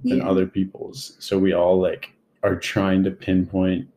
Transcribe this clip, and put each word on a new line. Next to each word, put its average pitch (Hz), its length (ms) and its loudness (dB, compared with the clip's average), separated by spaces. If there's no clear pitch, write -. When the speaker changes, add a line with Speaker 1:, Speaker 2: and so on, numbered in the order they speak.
Speaker 1:
than 92 160 0
Speaker 2:
Yeah. 82 100 -4
Speaker 1:
other 95 180 2
people's. 98 720 -8
So - 180 -2
we 95 160 2
all, 87 260 4
like, - 340 -2
are 98 120 2
trying 95 480 2
to 95 80 0
pinpoint 92 840 0